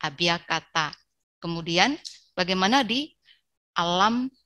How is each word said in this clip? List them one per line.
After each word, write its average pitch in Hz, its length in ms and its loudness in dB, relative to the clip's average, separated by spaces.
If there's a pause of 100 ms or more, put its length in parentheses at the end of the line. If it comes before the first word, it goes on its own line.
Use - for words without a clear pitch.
abhyakata. 165 880 -2 (480)
Kemudian 170 560 0 (400)
bagaimana 190 480 2
di 254 280 -4 (640)
alam 208 560 0 (160)